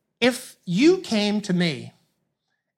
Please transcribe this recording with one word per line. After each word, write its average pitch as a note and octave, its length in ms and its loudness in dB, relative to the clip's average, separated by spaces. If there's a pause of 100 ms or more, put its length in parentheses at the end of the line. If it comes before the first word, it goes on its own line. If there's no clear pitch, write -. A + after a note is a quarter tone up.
(200)
If A#3+ 440 -2
you C#4+ 340 4
came G#3 440 -2
to G#3 100 -4
me D#3 400 -2 (840)